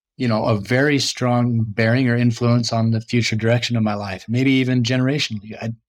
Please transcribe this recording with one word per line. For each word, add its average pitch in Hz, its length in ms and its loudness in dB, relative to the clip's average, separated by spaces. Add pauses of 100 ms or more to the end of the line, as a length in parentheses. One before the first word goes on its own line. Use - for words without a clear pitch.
(160)
you 127 120 -2
know, 113 160 0
a 110 160 2
very 135 380 2
strong 123 680 0
bearing 117 400 0
or 120 80 2
influence 120 580 0
on 113 180 0
the 113 100 0
future 113 360 -2
direction 117 400 0
of 113 60 0
my 107 120 0
life, 101 340 -10
maybe 131 240 2
even 127 300 2
generationally. 127 800 -2
I, 113 100 -6 (180)